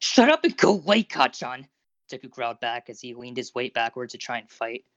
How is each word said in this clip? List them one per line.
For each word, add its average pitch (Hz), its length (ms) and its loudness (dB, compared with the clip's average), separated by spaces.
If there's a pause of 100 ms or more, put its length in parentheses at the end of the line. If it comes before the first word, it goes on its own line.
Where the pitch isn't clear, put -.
Shut - 280 6
up 311 160 4
and 339 120 2
go - 180 4
away, 202 300 2
Kacchan, 131 640 -2 (420)
Deku 131 200 -12
growled 117 300 -6
back 120 300 -6
as 107 100 -16
he 123 140 -14
leaned 123 220 -14
his 120 180 -6
weight 123 200 -4
backwards 120 380 -4
to - 60 -16
try 120 200 -8
and 110 120 -12
fight. 117 340 -8 (120)